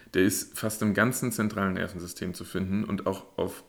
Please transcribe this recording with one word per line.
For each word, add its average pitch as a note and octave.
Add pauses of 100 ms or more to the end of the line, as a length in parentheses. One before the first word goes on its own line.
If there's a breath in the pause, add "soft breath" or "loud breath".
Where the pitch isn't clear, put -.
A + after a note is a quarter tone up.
(140 loud breath)
der F#2
ist -
fast -
im G#2+
ganzen B2
zentralen G#2
Nervensystem F2+
zu -
finden F#2+
und -
auch -
auf -